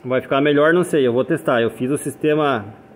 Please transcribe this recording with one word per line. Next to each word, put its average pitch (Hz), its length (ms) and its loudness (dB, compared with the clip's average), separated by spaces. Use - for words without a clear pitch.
Vai 127 160 -2
ficar 135 200 -2
melhor, 147 320 4
não 180 120 2
sei, 160 200 0
eu 120 80 2
vou 123 120 0
testar. 139 360 -2
Eu 113 100 0
fiz 127 200 -6
o 143 80 -2
sistema, 147 680 -2